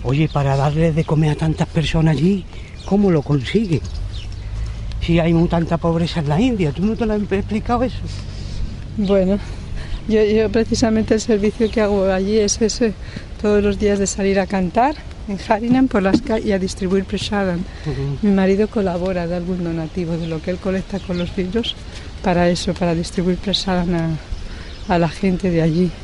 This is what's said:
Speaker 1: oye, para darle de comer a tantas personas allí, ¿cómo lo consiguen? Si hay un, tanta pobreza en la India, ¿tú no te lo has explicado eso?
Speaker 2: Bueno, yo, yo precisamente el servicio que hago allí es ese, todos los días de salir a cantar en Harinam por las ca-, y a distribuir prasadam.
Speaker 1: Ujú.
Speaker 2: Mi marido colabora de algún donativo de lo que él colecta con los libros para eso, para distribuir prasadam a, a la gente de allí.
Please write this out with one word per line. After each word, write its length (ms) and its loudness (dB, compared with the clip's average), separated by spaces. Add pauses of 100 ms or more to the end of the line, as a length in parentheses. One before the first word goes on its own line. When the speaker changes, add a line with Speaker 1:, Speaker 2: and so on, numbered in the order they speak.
Speaker 1:
oye, 280 2
para 240 2
darle 380 2
de 100 2
comer 280 2
a 40 2
tantas 320 0
personas 500 2
allí, 280 2 (400)
¿cómo 260 4
lo 100 4
consiguen? 600 0 (1200)
Si 180 4
hay 140 4
un, 140 4
tanta 300 0
pobreza 440 0
en 80 -2
la 100 2
India, 320 2
¿tú 140 -2
no 100 2
te 100 -2
lo 80 0
has 80 0
explicado 640 -2
eso? 140 -2 (1000)
Speaker 2:
Bueno, 400 2 (680)
yo, 160 4
yo 260 2
precisamente 680 2
el 60 0
servicio 480 2
que 120 0
hago 300 2
allí 260 0
es 240 2
ese, 320 0 (480)
todos 220 4
los 160 2
días 200 2
de 80 2
salir 320 0
a 80 0
cantar 480 2 (320)
en 100 -4 (100)
Harinam 420 4
por 120 2
las 200 4
ca-, 180 0
y 140 0
a 60 2
distribuir 460 0
prasadam. 540 -2 (260)
Speaker 1:
Ujú. 420 -4
Speaker 2:
Mi 60 4
marido 360 4
colabora 580 -2
de 80 -2
algún 300 -4
donativo 520 -4
de 100 -4
lo 140 -4
que 100 -4
él 60 -2
colecta 420 -4
con 180 -4
los 200 -4
libros 380 -2 (480)
para 260 4
eso, 240 0
para 220 0
distribuir 420 0
prasadam 580 0
a, 1000 -4
a 40 4
la 120 2
gente 420 0
de 100 2
allí. 300 2 (120)